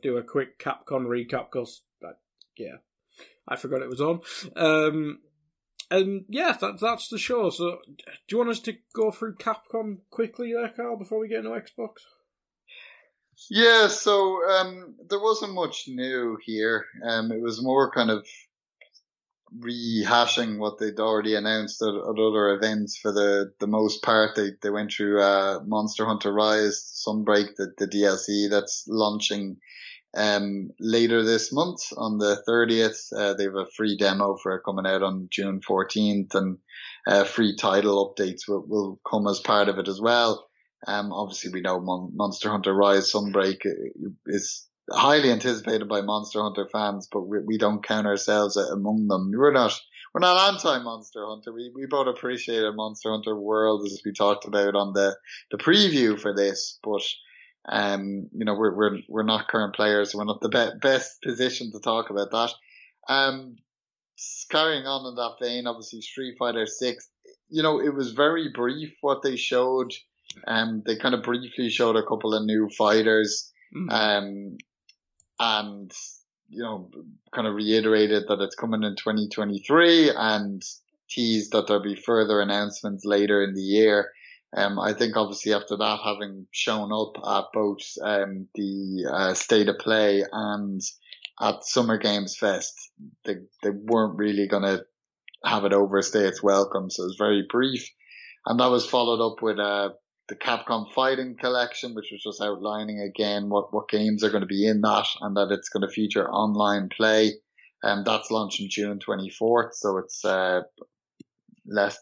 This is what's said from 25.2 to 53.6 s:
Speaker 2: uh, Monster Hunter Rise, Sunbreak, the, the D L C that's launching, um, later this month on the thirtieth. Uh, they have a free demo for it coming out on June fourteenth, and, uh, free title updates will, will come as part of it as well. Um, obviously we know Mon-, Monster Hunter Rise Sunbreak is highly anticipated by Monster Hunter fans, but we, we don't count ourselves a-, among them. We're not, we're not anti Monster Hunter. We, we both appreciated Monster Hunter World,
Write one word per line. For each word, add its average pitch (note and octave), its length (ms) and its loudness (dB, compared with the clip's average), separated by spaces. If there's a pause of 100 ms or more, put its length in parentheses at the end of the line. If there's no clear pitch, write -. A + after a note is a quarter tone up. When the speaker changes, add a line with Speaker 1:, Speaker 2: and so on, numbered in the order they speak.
Speaker 2:
uh, G2 440 4
Monster G#2+ 400 -2
Hunter G#2+ 280 -2
Rise, G#2+ 760 2
Sunbreak, G#2+ 480 2
the, G2 220 -6
the G2+ 100 -2
D G2+ 160 0
L F#2+ 140 4
C G#2 320 -2
that's G2+ 360 0
launching, G#2 720 -2 (600)
um, G2+ 600 -2
later A2+ 460 2
this A2+ 300 2
month E3 280 -2 (140)
on A2 220 -4
the G#2 280 2
thirtieth. A2+ 720 2
Uh, G2+ 200 0
they G2+ 80 -2
have G2 120 -2
a F#2+ 120 -2 (100)
free G#2+ 200 0
demo G2 440 2
for F#2+ 140 -2
it F#2 100 -8
coming F#2+ 200 -4
out F#2+ 180 2
on F#2+ 280 -4
June G2 300 -4
fourteenth, G2 760 0
and, F#2+ 220 0 (500)
uh, G2+ 160 6
free G#2 320 0
title G2 580 2
updates F#2+ 360 -4
will, G2+ 180 -2
will G2+ 320 -4 (100)
come G#2 180 0
as G2 120 0
part G#2 300 2
of F#2+ 80 -2
it F#2 100 -4
as G2 140 -6
well. A#2 480 2 (360)
Um, G2+ 280 -4
obviously F#2+ 400 -8
we F#2 80 -6
know F#2 180 0
Mon-, F#2 340 -6
Monster G2+ 360 -2
Hunter G2 240 0
Rise G2 400 6
Sunbreak G2 460 0 (640)
is - 420 -6 (240)
highly C#3+ 400 6
anticipated A2 580 0
by G#2 100 0
Monster G#2 440 -2
Hunter G2+ 280 -4
fans, G2+ 400 -2
but G2+ 100 -2
we, G2+ 220 -4
we A2 140 -2
don't G#2+ 260 2
count G#2+ 220 -2
ourselves G#2 500 2
a-, G2 160 0
among G#2 360 0
them. F#2+ 280 0
We're C#3+ 160 6
not, B2 220 4 (400)
we're - 80 0
not F#3 320 6
anti D3+ 300 0
Monster A2+ 420 -12
Hunter. G#2+ 260 -12
We, A#2+ 220 -12
we C3+ 140 -10
both C#3 200 2
appreciated A#2+ 680 -2
Monster A2 340 -6
Hunter A2 260 -2
World, G#2+ 500 2